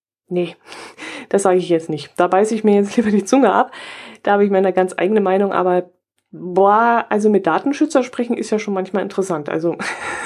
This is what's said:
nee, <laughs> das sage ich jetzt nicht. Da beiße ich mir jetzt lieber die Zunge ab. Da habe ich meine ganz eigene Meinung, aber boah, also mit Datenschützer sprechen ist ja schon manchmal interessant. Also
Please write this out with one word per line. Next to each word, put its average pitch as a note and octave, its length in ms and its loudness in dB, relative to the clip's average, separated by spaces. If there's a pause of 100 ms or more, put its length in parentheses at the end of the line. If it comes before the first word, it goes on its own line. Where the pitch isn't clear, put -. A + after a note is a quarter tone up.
(280)
nee, F3 280 -4 (360)
<laughs> - 360 -16
das G3 140 0
sage F#3 160 4
ich F3 100 -4
jetzt E3 200 0
nicht. D3 280 -8
Da F3+ 120 2
beiße G#3 260 2
ich G#3+ 100 -4
mir G#3 100 6
jetzt G3+ 220 2
lieber G#3+ 140 2
die G3+ 140 2
Zunge B3+ 280 4
ab. G#3+ 200 0 (500)
Da G3+ 100 2
habe G3+ 120 4
ich G3+ 60 2
meine F#3+ 220 2
ganz F#3 240 0
eigene G3+ 240 2
Meinung, G3 320 0
aber F3+ 380 0 (400)
boah, G3 800 2
also G#3+ 220 2
mit F#3+ 160 2
Datenschützer C#4 560 0
sprechen A#3+ 340 -6
ist - 140 -6
ja G#3+ 80 0
schon G#3 160 -6
manchmal F#3+ 280 -4
interessant. F#3 460 -4
Also E3 280 -2 (500)